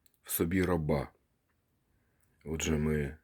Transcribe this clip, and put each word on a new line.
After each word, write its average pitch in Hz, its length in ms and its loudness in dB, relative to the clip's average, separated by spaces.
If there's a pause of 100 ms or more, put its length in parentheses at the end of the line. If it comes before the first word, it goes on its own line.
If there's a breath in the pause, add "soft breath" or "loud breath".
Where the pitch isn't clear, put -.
(240)
в - 60 -12
собі 92 320 0
раба. 78 460 0 (1400)
Отже, 78 340 0
ми, 76 460 0